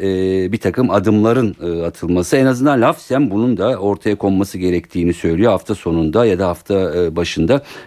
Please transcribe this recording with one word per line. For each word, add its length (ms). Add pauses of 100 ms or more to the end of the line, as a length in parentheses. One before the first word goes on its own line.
e, 500
bir 60
takım 320
adımların, 720
e, 200
atılması, 540
en 100
azından 340
lafsen 500
bunun 260
da 200
ortaya 400
konması 420
gerektiğini 560
söylüyor. 360
Hafta 240
sonunda 520
ya 120
da 100
hafta, 480
e, 200
başında, 460 (240)